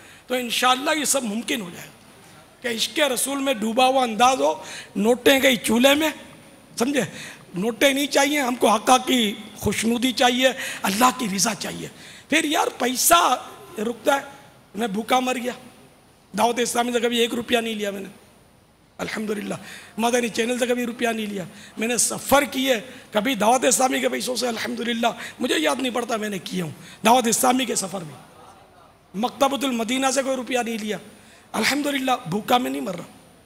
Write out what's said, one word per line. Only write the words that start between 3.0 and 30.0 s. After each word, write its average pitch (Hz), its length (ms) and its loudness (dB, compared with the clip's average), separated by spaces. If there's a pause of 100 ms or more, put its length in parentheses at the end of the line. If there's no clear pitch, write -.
रसूल 262 300 -2
में 269 200 0
डूबा 226 260 2
हुआ 262 180 4
अंदाज 247 360 4
हो, 285 240 0 (340)
नोटें 254 420 4
गई 262 180 4
चूल्हे 247 360 4
में, 302 180 2 (640)
समझे? 247 300 0 (500)
नोटें 233 380 2
नहीं 277 140 0
चाहिए 285 320 2
हमको, 247 280 0
आका 226 320 6
की 247 320 2 (280)
खुशनुदी 233 540 0
चाहिए, 247 400 4 (300)
अल्लाह 220 280 4
की 254 160 -4
रज़ा 196 280 0
चाहिए। 170 340 -10 (400)
फिर 320 180 2
यार 339 280 2
पैसा 254 440 4 (600)
रुकता 240 340 0
है, 277 120 -4 (480)
मैं 208 180 -4
भूखा 226 280 2
मर 254 180 -2
गया, 240 160 -6 (800)
दावत 226 260 2
इस्लामी 240 320 0
से 240 80 0
कभी 240 200 0
एक 240 160 0
रुपया 240 240 0
नहीं 226 160 -4
लिया 202 160 -4
मैंने, 196 180 -10 (880)
अल्हम्दुलिल्लाह। 202 600 -6 (420)
मदनी 240 300 2
चैनल 233 280 -2
से 247 80 0
कभी 247 200 0
रुपया 233 260 -2
नहीं 220 140 -4
लिया 196 200 -8 (320)
मैंने, 226 200 -2
सफ़र 269 480 2
किए 262 320 0 (320)
कभी 214 260 0
दावत 233 300 4
इस्लामी 262 340 2
के 254 100 0
पैसों 247 260 -4
से, 226 120 -4
अल्हम्दुलिल्लाह, 233 640 -2 (280)
मुझे 254 160 0
याद 302 240 0
नहीं 254 120 -2
पड़ता 240 260 -2
मैंने 208 220 -6
किया 180 240 -6
हूँ। 147 100 -8 (300)
दावत 233 240 6
इस्लामी 254 380 2
के 233 120 -2
सफ़र 185 260 -6
में 143 120 -14 (1000)
मकतबतुल 254 600 0
मदीना 254 360 0